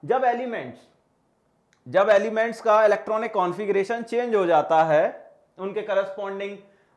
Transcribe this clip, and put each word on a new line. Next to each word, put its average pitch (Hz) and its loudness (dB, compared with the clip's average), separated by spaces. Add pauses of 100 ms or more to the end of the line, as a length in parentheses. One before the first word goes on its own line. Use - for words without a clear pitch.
जब 254 0
elements, 233 -4 (1080)
जब 185 2
elements 220 2
का 220 4
electronic 220 0
configuration 196 -2
change 233 -2
हो 196 2
जाता 160 4
है 160 0 (260)
उनके 202 -8
corresponding, 196 -6 (400)